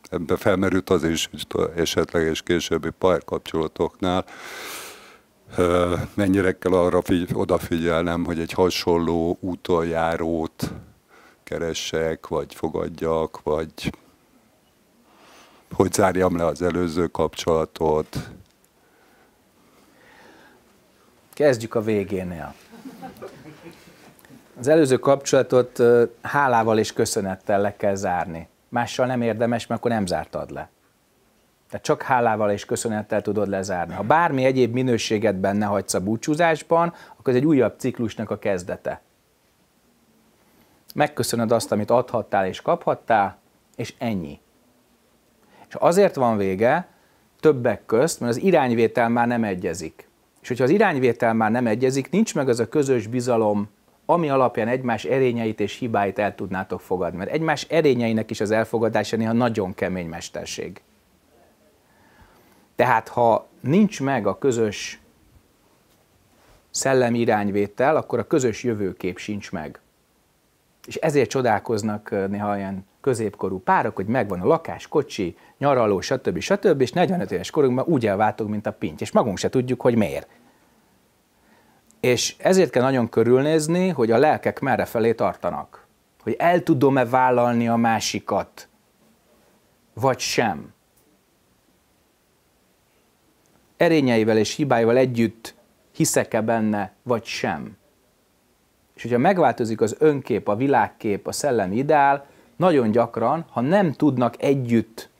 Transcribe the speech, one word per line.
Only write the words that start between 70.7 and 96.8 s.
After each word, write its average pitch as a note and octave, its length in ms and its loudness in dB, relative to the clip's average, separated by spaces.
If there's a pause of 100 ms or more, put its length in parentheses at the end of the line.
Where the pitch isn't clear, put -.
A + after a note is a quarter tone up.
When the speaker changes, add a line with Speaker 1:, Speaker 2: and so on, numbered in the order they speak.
Speaker 2:
És A#2+ 80 -14
ezért C#3+ 340 2
csodálkoznak, G#2+ 840 -2
ö, G2 160 0
néha G2+ 300 -2
ilyen G2 280 -8 (160)
középkorú G#2 580 -2
párok, C#3+ 360 0
hogy F#2+ 100 -6
megvan G#2 340 -2
a F2+ 60 -4
lakás, G#2+ 420 -2
kocsi, A2 500 -4 (200)
nyaraló, A#2 440 2
stb., G2+ 380 -4
stb., F#3+ 420 0
és A#2+ 100 0
negyvenöt F3 400 0
éves F2+ 180 -4
korunkban B2+ 380 2
úgy B2+ 200 2
elváltunk, G#2 420 0
mint G#2 160 -6
a G#2 60 -4
pinty, E2 300 -8
és - 100 -6
magunk B2 260 0
se - 120 -2
tudjuk, B2+ 320 -2
hogy B2 140 4
miért. E2+ 320 0 (1700)
És - 380 0
ezért F#3 320 4
kell B2 140 2
nagyon C3 260 2
körülnézni, D3+ 800 4
hogy B2 220 0
a A2+ 60 6
lelkek B2 420 2
merre B2+ 260 0
felé A2+ 280 0
tartanak. F2+ 720 -4 (380)
Hogy A2 160 -4
el E3+ 240 2
tudom-e C3+ 420 4
vállalni A#2+ 640 2
a A#2 80 2
másikat, A2 920 -2 (1300)
vagy B2 260 0
sem. G#2 540 -2 (3000)
Erényeivel B2 600 4
és G#2+ 180 0
hibáival A#2+ 420 2
együtt A#2 580 0 (360)
hiszek-e A#2 500 0
benne, G#2+ 520 -2 (100)